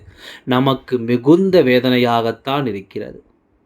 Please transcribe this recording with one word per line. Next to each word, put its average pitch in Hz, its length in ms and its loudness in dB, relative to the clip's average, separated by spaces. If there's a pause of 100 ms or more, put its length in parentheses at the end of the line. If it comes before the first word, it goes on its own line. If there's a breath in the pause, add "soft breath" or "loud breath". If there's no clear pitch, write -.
(440 loud breath)
நமக்கு 131 500 -2 (100)
மிகுந்த 156 580 2
வேதனையாகத்தான் 123 1040 0
இருக்கிறது. 101 500 -12 (480)